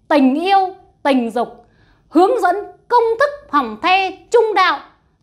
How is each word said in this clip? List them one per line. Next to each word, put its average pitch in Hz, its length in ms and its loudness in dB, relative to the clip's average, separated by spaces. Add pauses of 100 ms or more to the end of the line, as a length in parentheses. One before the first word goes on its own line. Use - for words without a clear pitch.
tình 269 260 2
yêu, 370 240 0 (440)
tình 254 280 0
dục, 226 180 -6 (600)
hướng 403 340 2
dẫn 359 140 0 (320)
công 466 160 2 (160)
thức 587 100 0 (200)
phòng 240 320 -2
the 370 280 0 (200)
trung 440 240 2
đạo 349 260 0 (420)